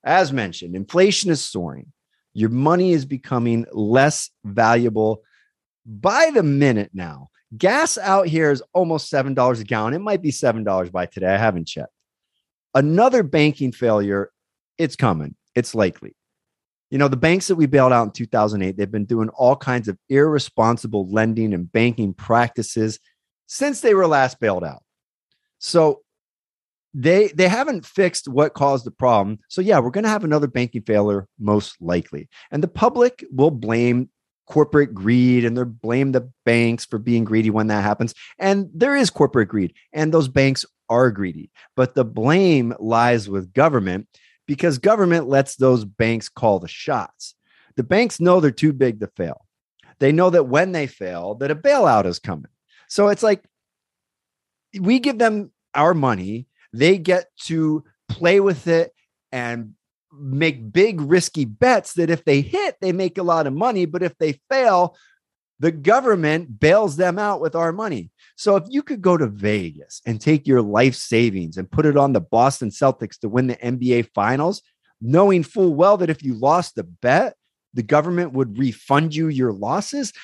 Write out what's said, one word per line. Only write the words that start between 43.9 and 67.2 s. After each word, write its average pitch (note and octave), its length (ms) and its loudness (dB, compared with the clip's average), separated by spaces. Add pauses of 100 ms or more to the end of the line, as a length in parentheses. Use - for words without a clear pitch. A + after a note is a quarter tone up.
because D3 300 -2
government F3 500 2
lets C3+ 280 0
those B2+ 280 2
banks A2+ 460 -4
call G#2 300 0
the E2+ 80 -12
shots. - 640 -8 (420)
The C3+ 60 -4
banks G3+ 380 0
know F3+ 200 4
they're D3 120 2
too D3+ 200 0
big B2 280 -2
to G2+ 80 -8
fail. - 400 -10 (500)
They C3+ 140 2
know F3+ 180 4
that E3+ 140 4
when D3+ 280 0
they D#3 140 -4
fail, F2+ 500 -10
that C#3 140 -6
a D3+ 60 -2
bailout D#3+ 500 4
is F2 140 -4
coming. D#2 320 -10 (360)
So G3+ 200 2
it's G#3 160 0
like, G#3 200 0 (1400)
we A3+ 200 0
give B3 180 -2
them G#3+ 340 0 (220)
our D#3+ 220 2
money. A2+ 500 -4 (260)
They E3+ 280 2
get F3 320 -2 (140)
to D#3 380 -2 (240)
play F3+ 320 2
with F#3 280 -2
it E3+ 260 0 (380)
and A#2+ 420 -8 (440)
make C3+ 540 -4
big F#3 300 2
risky D#3 420 0
bets G#3+ 500 0
that E3 160 -2
if E3+ 140 -2
they C#3 180 2
hit, F#4 380 -4
they F#3 120 -2
make F3+ 260 -4
a F#3+ 60 -6
lot E3 240 0
of C3 60 -4
money. G3 320 0
But F3 180 -6
if F3 140 -4
they D#3 220 -2 (100)
fail, G3+ 460 2 (640)
the D#3+ 120 0
government E3 880 0
bails E3 380 4
them F3+ 200 0
out G3+ 240 -4